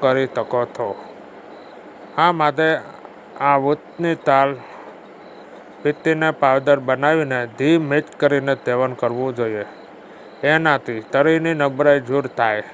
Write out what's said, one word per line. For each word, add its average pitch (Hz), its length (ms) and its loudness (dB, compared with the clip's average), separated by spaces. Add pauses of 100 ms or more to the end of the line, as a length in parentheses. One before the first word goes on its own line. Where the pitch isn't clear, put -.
કરી 131 260 2
શકો 120 380 -2
છો. 104 400 -8 (1120)
આ 170 160 4
માટે 156 460 0 (640)
આ 143 160 4
વૃક્ષની 151 580 -2
તાલ 139 400 2 (1300)
પીસીને 156 480 0
પાવડર 139 500 2
બનાવીને 131 680 0 (100)
ઘી 156 200 4
મિક્સ 151 380 -2
કરીને 139 380 0
સેવન 123 400 -2
કરવું 123 400 -4
જોઈએ. 110 320 -4 (760)
એનાથી 143 580 0
શરીરની 160 540 2
નબળાઈ 143 460 2
દૂર 131 260 -2
થાય. 110 360 -2 (120)